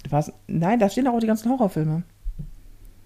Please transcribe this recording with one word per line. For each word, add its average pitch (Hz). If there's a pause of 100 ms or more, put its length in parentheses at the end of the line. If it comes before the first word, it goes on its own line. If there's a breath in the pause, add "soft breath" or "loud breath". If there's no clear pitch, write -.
Du 139
warst, 147 (140)
nein, 170
da 202
stehen 262
doch 240
auch 233
die 226
ganzen 220
Horrorfilme. 175 (1040)